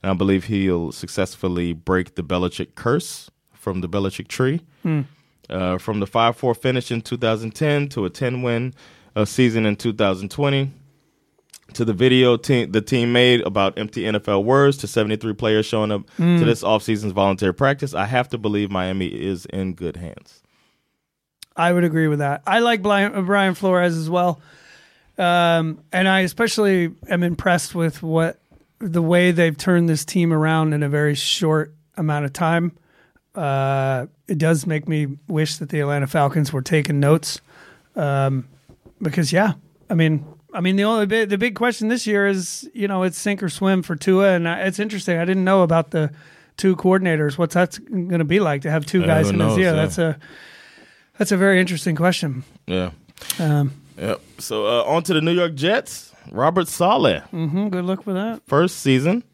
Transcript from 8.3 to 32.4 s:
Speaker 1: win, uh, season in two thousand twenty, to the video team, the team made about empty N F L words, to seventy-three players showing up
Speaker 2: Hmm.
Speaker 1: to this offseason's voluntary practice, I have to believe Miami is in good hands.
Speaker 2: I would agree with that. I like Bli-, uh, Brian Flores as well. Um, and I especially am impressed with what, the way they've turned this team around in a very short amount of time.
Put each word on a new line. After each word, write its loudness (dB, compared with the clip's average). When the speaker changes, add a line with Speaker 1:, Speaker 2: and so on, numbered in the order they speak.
Speaker 1:
win, -4
uh, 2
season 2
in 2
two -4
thousand -2
twenty, -2
to -4
the 0
video 4
team, 0
the 2
team 0
made 6
about 0
empty -6
N -2
F -4
L 2
words, 4
to -8
seventy-three -2
players 0
showing -2
up -6
Speaker 2:
Hmm. 4
Speaker 1:
to 4
this 0
offseason's 0
voluntary 2
practice, -2
I -2
have -2
to -6
believe -2
Miami -4
is -8
in -6
good -8
hands. -18
Speaker 2:
I 2
would 4
agree 2
with 0
that. -4
I 2
like 0
Bli-, 2
uh, -4
Brian 2
Flores 2
as -4
well. 0
Um, 2
and 2
I 4
especially 0
am 0
impressed 0
with -2
what, 0
the -2
way 4
they've 2
turned 2
this 0
team 0
around 2
in 0
a -2
very 0
short -2
amount -2
of -6
time. 0